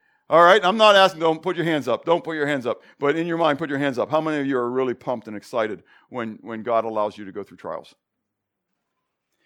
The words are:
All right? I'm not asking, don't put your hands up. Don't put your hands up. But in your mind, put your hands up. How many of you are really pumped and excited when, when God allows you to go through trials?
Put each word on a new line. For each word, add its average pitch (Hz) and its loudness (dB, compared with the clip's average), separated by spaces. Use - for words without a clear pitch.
All 160 6
right? 180 6
I'm 202 0
not 214 8
asking, 180 4
don't 160 0
put 175 -4
your 165 -2
hands 151 -2
up. 117 -2
Don't 170 2
put 165 -8
your 147 -2
hands 139 -4
up. - -4
But 147 0
in 165 -4
your 165 -4
mind, 156 0
put 151 -8
your 139 -6
hands 139 -4
up. 107 -2
How 156 0
many 151 -4
of 139 -6
you 135 -2
are 120 -2
really 127 -2
pumped 120 -8
and 107 -12
excited 107 -6
when, 113 -10
when 110 -12
God 113 0
allows 104 -4
you 104 -16
to 95 -16
go 101 -10
through - -20
trials? 80 -12